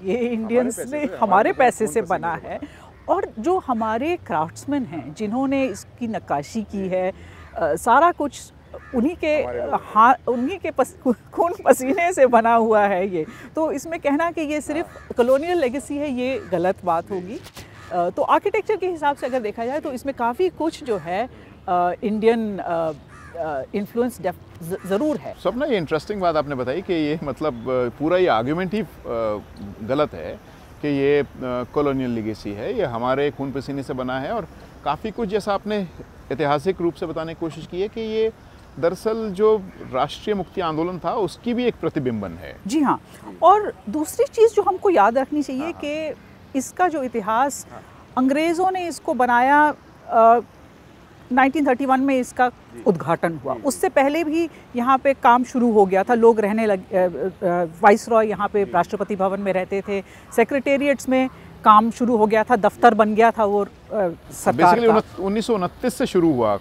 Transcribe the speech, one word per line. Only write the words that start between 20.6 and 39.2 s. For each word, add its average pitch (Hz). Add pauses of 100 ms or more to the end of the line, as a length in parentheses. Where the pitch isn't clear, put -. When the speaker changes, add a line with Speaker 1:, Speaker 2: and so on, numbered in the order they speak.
Speaker 1:
जो 233
है, 180 (400)
अ, 180 (120)
Indian, 214
अ, 165 (460)
अ, 156 (140)
influence 226
डेफ-, -
ज-, 175
ज़रूर 240
है। 131
Speaker 2:
सपना, 240
ये 262
interesting 165
बात 175
आपने 147
बताई 127
कि 190
ये, 156
मतलब, 147
अ, 120
पूरा 165
ये 185
argument 151
ही, 214
अ, 185 (960)
गलत 135
है 90 (420)
कि 147
ये, 143
अ, 139 (180)
कॉलोनियल 131
legacy 107
है, 135
ये 196
हमारे 131
खून 139
पसीने 135
से 127
बना 127
है। 147
और 220 (380)
काफ़ी 151
कुछ, 220
जैसा 202
आपने 202 (440)
ऐतिहासिक 151
रूप 170
से -
बताने 165
की 156
कोशिश 156
की 175
है, 202
कि 226
ये 220 (480)
दरअसल 220